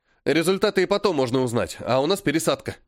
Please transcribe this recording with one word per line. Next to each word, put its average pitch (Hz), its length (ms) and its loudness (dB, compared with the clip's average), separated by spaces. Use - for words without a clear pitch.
«Результаты 185 580 2
и 175 40 0
потом 202 300 0
можно 131 260 0
узнать, 113 380 -2
а 127 200 0
у 139 60 0
нас 190 160 -2
пересадка». 151 540 -2